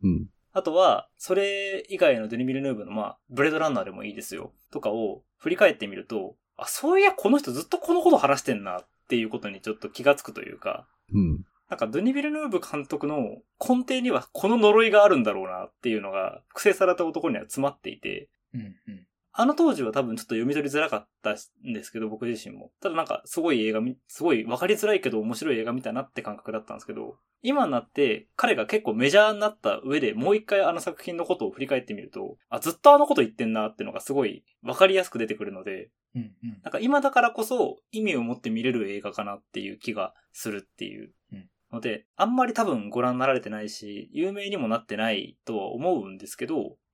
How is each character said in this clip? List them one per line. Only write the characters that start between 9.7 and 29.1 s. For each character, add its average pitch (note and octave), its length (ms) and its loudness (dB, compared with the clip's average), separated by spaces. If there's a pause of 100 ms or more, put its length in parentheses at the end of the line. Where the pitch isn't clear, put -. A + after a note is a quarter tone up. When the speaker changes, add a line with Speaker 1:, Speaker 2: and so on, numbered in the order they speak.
Speaker 2:
ょ - 20 -4
っ - 40 -10
と A2+ 120 -10
気 - 140 -12
が C#3+ 120 6
つ C#3+ 60 -14
く - 100 -14
と - 100 -12
い - 100 -12
う - 80 -16
か、 - 280 -6 (240)
Speaker 1:
う G2+ 80 4
ん。 D#2 260 2 (240)
Speaker 2:
な - 60 -6
ん - 40 -16
か、 A2+ 80 0
デ B2+ 140 -2
ニ・ B3 120 2
ビ C#4+ 80 -2
ル D4+ 100 -2
ヌ D4+ 120 -4
ー C#4+ 60 -4
ヴ F#3 220 -4
監 D3 140 -6
督 C#3+ 220 -6
の D3 340 -4 (180)
根 B3 200 4
底 B3+ 220 -2
に A#3+ 100 0
は C3+ 200 -2
こ - 160 -4
の A3+ 100 4
呪 G#3+ 260 8
い A3 80 4
が G#3 120 10
あ G#3 60 10
る F3 80 6
ん B2 60 2
だ G#2 100 0
ろ F#2+ 120 -4
う - 20 -10
な F#2 180 -8
っ - 160 -18
て B2 80 -2
い A2 80 0
う G#2 40 -4
の G2 100 -8
が、 F#2+ 360 -4
複 - 140 -14
製 G3+ 120 6
さ F#3+ 120 2
れ F3+ 100 4
た F3 100 -2
男 D#3+ 260 -2
に A3 60 -2
は - 40 -6
詰 - 220 -6
ま C#3 80 0
っ - 80 -20
て - 100 -12
い - 100 -16
て、 - 300 -10 (240)
Speaker 3:
う A#2+ 40 -8
ん A#2 40 -8 (260)
う G#3+ 40 -16
ん。 - 160 -20 (300)
Speaker 2:
あ A3+ 80 4
の C#4+ 80 4
当 D4+ 200 4
時 D3+ 100 -4
は A2 80 -2
多 C#3 100 0
分 A#2 140 -2
ち A#2 60 -8
ょ - 20 -14
っ - 40 -16
と A#2+ 80 -4
読 A2+ 100 0
み C#3 80 0
取 D3 160 -2
り C3+ 40 -12
づ D3 60 2
ら D#3 100 0
か - 80 -2
っ - 100 -8 (140)
た G#2+ 100 -2 (360)
ん B2 60 -6
で G2+ 100 -8
す - 80 -18
け A2+ 80 -8
ど、 A2 80 -4
僕 A2 180 -8
自 A2+ 240 -6
身 G#2 60 -18
も。 - 160 -20 (100)
た - 80 -4
だ E3 60 -6
な E3 80 0
ん - 20 -2
か、 - 200 -4
す - 160 -4
ご - 100 2
い A2 140 2
映 A2 80 0
画 A2 80 0
み-、 B2+ 160 -4 (100)
す - 160 -12
ご E3 100 4
い A2 120 0
分 A2 120 -4
か F3+ 100 -2
り G#3 80 4
づ G#3 120 -4
ら G#3+ 60 4
い F#3+ 80 2
け C3+ 80 -2
ど A2 100 -2
面 A2 160 -4
白 D#3 160 -4
い A#2 80 0
映 A2+ 60 -4
画 A#2 80 -4
見 B2+ 80 -6
た A#2 100 -8
な B2 120 -6
っ - 100 -16
て - 80 -10
感 G#2+ 160 -10
覚 - 160 -14
だ A2 60 -4
っ G#2+ 60 -20
た - 80 -14
ん G#2 40 -14
で - 40 -16
す - 60 -20
け - 60 -10
ど、 A2 240 -12 (240)
今 C4 240 2
に D#3 60 -2
な B2 80 0
っ - 100 -16
て B2 380 0 (100)
彼 - 180 2
が A2 100 -2
結 G#3+ 180 -2
構 A2 100 -2
メ B2 160 2
ジ E3 80 6